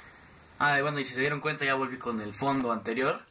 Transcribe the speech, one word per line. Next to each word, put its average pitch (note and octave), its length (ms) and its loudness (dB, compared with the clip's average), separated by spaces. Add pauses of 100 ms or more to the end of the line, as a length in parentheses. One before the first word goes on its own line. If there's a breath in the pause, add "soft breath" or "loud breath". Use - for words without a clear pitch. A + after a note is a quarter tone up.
(580 loud breath)
Ah, C#3+ 200 4
y C3+ 40 2
bueno, D3 160 0
y C3+ 60 0
si C3 100 -6
se B2+ 60 -2
dieron C#3+ 200 0
cuenta, D3+ 240 -2
ya C3+ 100 4
volví C3 240 -2
con A#2 220 -4
el G#2 140 -6
fondo C3+ 380 2
anterior. A#2 580 0